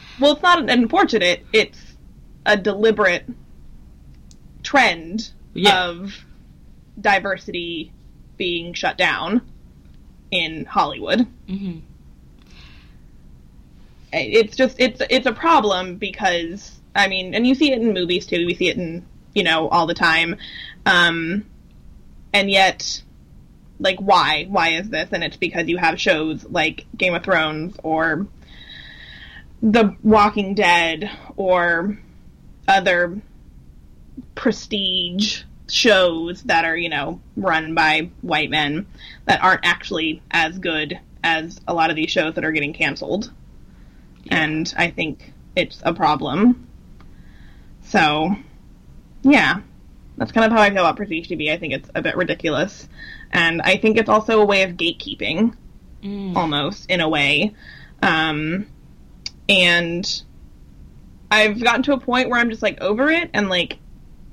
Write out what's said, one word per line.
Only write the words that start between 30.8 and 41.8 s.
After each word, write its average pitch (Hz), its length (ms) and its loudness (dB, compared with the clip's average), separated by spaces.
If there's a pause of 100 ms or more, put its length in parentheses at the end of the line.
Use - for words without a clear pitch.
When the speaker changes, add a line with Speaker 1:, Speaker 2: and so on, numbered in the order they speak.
Speaker 1:
or 180 600 2 (680)
other 185 540 2 (1120)
prestige 190 1080 -4 (260)
shows 175 760 2
that 165 200 0
are, 160 120 -2
you 170 120 -4
know, 156 320 -6 (160)
run 160 380 -2
by 160 360 2 (120)
white 156 280 -2
men 151 360 -2 (400)
that 190 160 2
aren't 185 220 2
actually 160 640 -4
as 165 280 -2
good 165 400 -6 (240)
as 165 440 -4
a 175 80 -2
lot 165 160 2